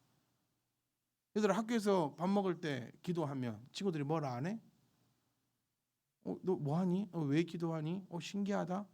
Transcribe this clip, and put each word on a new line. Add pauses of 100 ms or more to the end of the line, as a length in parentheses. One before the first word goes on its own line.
(1400)
얘들아,
학교에서
밥
먹을
때 (100)
기도하면
친구들이
뭐라
안
해? (1600)
"어,
너
뭐하니?
어,
왜
기도하니?
어,
신기하다."